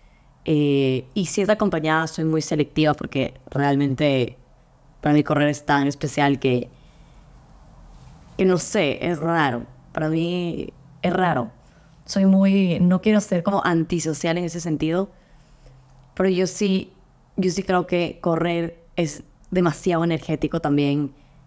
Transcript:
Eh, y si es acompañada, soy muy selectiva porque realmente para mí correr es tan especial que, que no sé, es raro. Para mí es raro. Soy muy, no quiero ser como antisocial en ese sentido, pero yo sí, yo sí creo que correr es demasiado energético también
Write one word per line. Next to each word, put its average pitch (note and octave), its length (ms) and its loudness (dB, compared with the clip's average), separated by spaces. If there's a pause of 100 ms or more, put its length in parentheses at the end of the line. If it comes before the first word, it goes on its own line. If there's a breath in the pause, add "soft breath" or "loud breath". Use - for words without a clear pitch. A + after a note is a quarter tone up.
(460 soft breath)
Eh, C#3 680 2
y G3 120 -2
si - 160 -2
es G3 80 0
acompañada, D#3+ 580 0
soy D#3+ 160 -6
muy D#3+ 180 0
selectiva D3+ 520 0
porque - 400 -4 (160)
realmente C#3 880 0 (640)
para D3 120 2
mí D3 100 6
correr D3 260 0
es D3 160 -8
tan C#3+ 220 2
especial C#3+ 520 0
que, B2 300 0 (1700 soft breath)
que F#3+ 80 2
no F#3 120 4
sé, E3 480 -2
es E3+ 140 -2
raro. D3 460 0 (260)
Para D#3 180 -4
mí E3+ 640 -4 (280)
es F3 120 0
raro. D#3 380 0 (540 soft breath)
Soy G3 200 0
muy, F#3+ 540 4
no F3+ 220 4
quiero G#3+ 180 4
ser F3+ 240 -2
como G3 220 0
antisocial E3 720 0
en F3 80 -4
ese E3 160 -8
sentido, E3 480 -2 (1040 soft breath)
pero F#3+ 160 0
yo F#3 180 0
sí, F#3+ 460 -2 (420)
yo F#3 160 0
sí F#3 120 -4
creo F3+ 240 0
que F3 340 -2
correr E3+ 600 -2 (140)
es D#3+ 280 -4 (280)
demasiado F3 520 0
energético D#3+ 580 -2
también C#3+ 520 0 (340 soft breath)